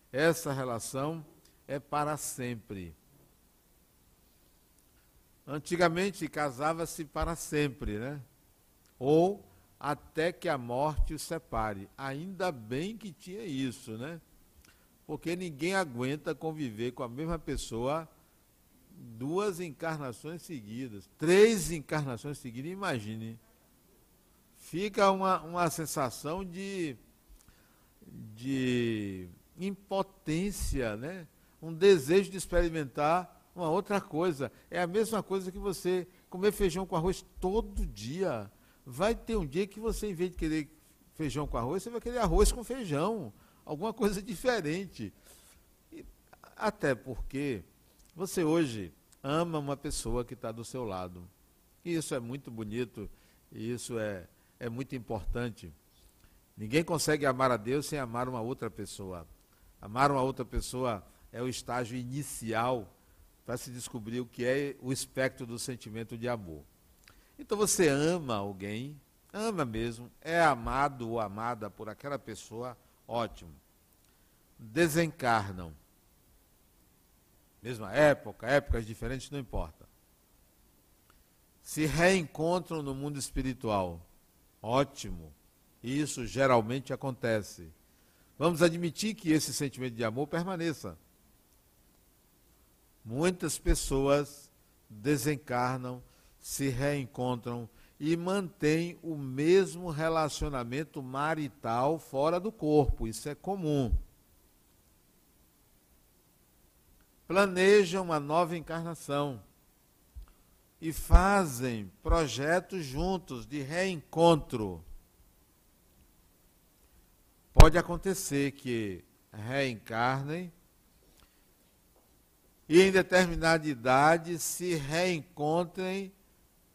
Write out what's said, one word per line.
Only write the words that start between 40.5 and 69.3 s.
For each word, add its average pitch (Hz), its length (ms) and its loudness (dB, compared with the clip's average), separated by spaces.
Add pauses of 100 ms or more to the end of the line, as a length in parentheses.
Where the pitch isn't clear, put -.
feijão 147 320 -4
com 139 100 -6
arroz, 131 260 -2
você 233 80 -10
vai 233 100 -6
querer 240 180 -6
arroz 196 340 6
com 240 100 -8
feijão, 190 720 -2 (320)
alguma 165 280 -6
coisa 208 280 0
diferente. 185 920 -4 (800)
E 320 140 -18 (520)
até 202 380 0
porque 131 680 -6 (520)
você 175 300 -2
hoje 131 480 0 (300)
ama 160 360 -2
uma 143 180 -4
pessoa 135 480 -4
que 120 120 -12
tá 113 160 -8
do 113 120 -12
seu 127 200 -8
lado. 90 420 -8 (580)
E 170 100 -4
isso 160 200 -4
é 131 60 -2
muito 131 300 -10
bonito, 110 600 -6 (400)
e 113 220 -8
isso 117 260 -8
é, 101 300 -6 (320)
é 123 80 -8
muito 123 260 -8
importante. 113 800 -6 (840)
Ninguém 113 280 0
consegue 156 400 0
amar 131 260 4
a 120 60 4
Deus 127 300 -2
sem 151 120 -6
amar 123 300 -4
uma 127 120 -6
outra 120 300 -6
pessoa. 92 560 -10 (540)
Amar 123 300 2
uma 139 120 2
outra 131 220 -2
pessoa 120 600 -4 (280)
é 113 100 -8
o 127 60 -4
estágio 123 500 -6
inicial 120 1000 -4 (480)
para 120 120 -6
se 131 140 -12
descobrir 120 500 -8
o 123 60 -8
que 120 180 -8
é 139 360 0
o 127 120 -6
espectro 131 520 -4
do 117 140 -10
sentimento 113 580 -10
de 113 120 -4
amor. 92 340 -6 (760)
Então - 220 -4
você 190 300 4
ama 143 480 2
alguém, 101 600 -6 (340)